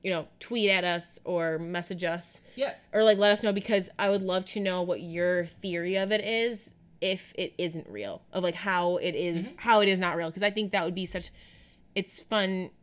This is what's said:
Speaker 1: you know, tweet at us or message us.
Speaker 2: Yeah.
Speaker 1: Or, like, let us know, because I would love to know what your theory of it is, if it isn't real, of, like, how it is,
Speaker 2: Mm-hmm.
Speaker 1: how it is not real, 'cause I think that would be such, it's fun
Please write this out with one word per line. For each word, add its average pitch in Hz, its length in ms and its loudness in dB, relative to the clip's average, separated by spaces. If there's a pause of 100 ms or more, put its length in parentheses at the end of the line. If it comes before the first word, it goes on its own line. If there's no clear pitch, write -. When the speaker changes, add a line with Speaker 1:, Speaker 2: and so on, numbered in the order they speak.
Speaker 1:
you 190 60 -2
know, 165 180 -4 (100)
tweet 220 320 0
at 185 140 4
us 170 400 -2
or 165 340 0
message 175 460 -4
us. 170 380 -4 (120)
Speaker 2:
Yeah. 262 200 -4 (180)
Speaker 1:
Or, 214 100 6
like, 214 160 8
let 208 140 6
us 208 100 2
know, 208 100 2
because 196 360 0 (100)
I 202 120 2
would 196 120 2
love 185 240 -2
to - 140 -6
know 185 220 0
what 175 180 -2
your 175 460 0
theory 175 500 -4
of 196 160 0
it 214 120 0
is, 226 500 -2 (260)
if 185 360 -2
it 175 220 -4
isn't 170 300 -4
real, 98 340 -10 (100)
of, 185 120 -2
like, 175 100 0
how 180 440 0
it 175 180 -2
is, 175 320 -2
Speaker 2:
Mm-hmm. - 100 -16
Speaker 1:
how 226 220 6
it 202 80 6
is 190 100 4
not 175 180 0
real, 165 140 -2
'cause 185 120 -6
I 202 80 2
think 202 200 -4
that 190 140 0
would 180 100 -2
be 185 100 -4
such, 180 260 -6 (680)
it's - 260 -2
fun 190 480 -2 (120)